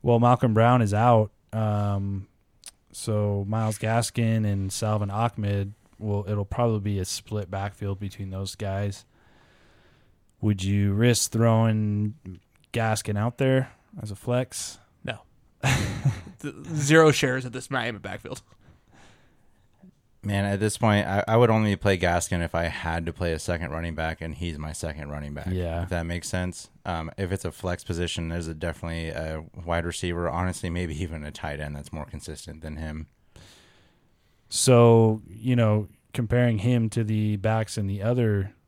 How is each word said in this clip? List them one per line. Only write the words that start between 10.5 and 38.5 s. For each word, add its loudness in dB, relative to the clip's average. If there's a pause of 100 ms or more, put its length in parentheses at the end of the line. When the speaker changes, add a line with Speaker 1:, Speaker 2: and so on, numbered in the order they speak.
Speaker 1:
you 2
risk 4
throwing 2 (580)
Gaskin 0
out -2
there 2 (300)
as -8
a -8
flex? -6 (240)
Speaker 2:
No. -8 (440)
Speaker 1:
<laughs> -2
Speaker 2:
Th-, -10 (200)
zero 8
shares 0
of -12
this -12
Miami -4
backfield. -12 (1800)
Speaker 3:
Man, 0
at -2
this 0
point, 4
I, 0
I 2
would 8
only 2
play 2
Gaskin 0
if -4
I 0
had -4
to -6
play -2
a -4
second -4
running -6
back, -4
and -8
he's -6
my -8
second -8
running -8
back, -8
Speaker 1:
Yeah. -2
Speaker 3:
if -8
that -2
makes -6
sense. -6 (160)
Um, -6
if -4
it's -4
a -4
flex -6
position, -4
there's -6
a, -8
definitely -6
a -6 (220)
wide -2
receiver, -4
honestly, -2
maybe -4
even -6
a -10
tight -8
end -8
that's -12
more -8
consistent -14
than -10
him. -8 (1400)
Speaker 1:
So, 6
you -2
know, 4 (260)
comparing 2
him 2
to -2
the 0
backs -2
in -2
the -4
other 2 (140)